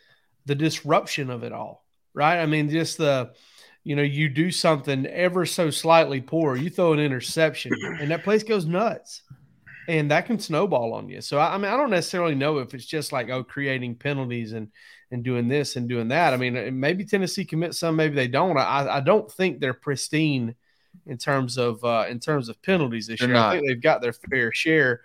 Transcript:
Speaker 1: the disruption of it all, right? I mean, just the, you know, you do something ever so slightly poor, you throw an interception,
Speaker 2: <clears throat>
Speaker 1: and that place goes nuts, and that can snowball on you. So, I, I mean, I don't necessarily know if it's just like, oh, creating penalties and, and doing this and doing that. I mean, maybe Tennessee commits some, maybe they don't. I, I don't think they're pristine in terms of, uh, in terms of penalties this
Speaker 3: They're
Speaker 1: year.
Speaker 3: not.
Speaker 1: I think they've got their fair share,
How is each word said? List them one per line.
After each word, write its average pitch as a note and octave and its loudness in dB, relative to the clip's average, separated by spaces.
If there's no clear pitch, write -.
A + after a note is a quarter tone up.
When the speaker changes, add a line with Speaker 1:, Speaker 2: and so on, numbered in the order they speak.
Speaker 1:
the C#3+ -2
disruption D3+ 0
of A#2+ -8
it A#2 -10
all, A2 -12
right? D#3 2
I E3 0
mean, D3+ 2
just D#3+ -2
the, C#3 0
you D3 -4
know, C#3+ 2
you D3 0
do D3+ 0
something C#3+ 0
ever F3 0
so E3 0
slightly D#3 4
poor, D3+ 0
you D#3 -4
throw F3 4
an D3+ 2
interception, D3 0
Speaker 2:
<clears throat> E3+ -8
Speaker 1:
and D3 -2
that E3 -4
place G#3 2
goes G#3+ 0
nuts, F3+ -2
and D#3 2
that D#3+ 2
can G#3+ 0
snowball D3 0
on G#2 -10
you. F#2+ -14
So, C#3+ -2
I, D#3+ 2
I G3 -2
mean, G3+ -2
I A3+ 0
don't C#4 2
necessarily F3 0
know C#3+ 0
if B2 -6
it's B2 -14
just D#3 -6
like, B2 -4
oh, B2+ -4
creating C3 -4
penalties A#2+ -4
and, G#2+ -10
and B2 -6
doing A#2+ 0
this C#3 0
and B2 -4
doing A#2+ -2
that. D3 4
I - 2
mean, B2+ -2
maybe F3 0
Tennessee F#3+ -2
commits D#3+ -4
some, E3 0
maybe D#3 2
they C3 2
don't. D3+ 2
I, C3 0
I C#3 0
don't G3+ 2
think F3+ -2
they're C3+ 0
pristine C#3 -2
in C#3+ -10
terms C3 -2
of, A#2+ -2
uh, A2+ 0
in A#2+ -8
terms C3+ -2
of A2+ -14
penalties B2+ 0
this A2+ -6
Speaker 3:
They're B2 2
Speaker 1:
year. B2 4
Speaker 3:
not. A2+ 6
Speaker 1:
I F#2 2
think D3 0
they've B2+ -2
got D#3 4
their A#2+ -2
fair A#2+ -2
share, D3 2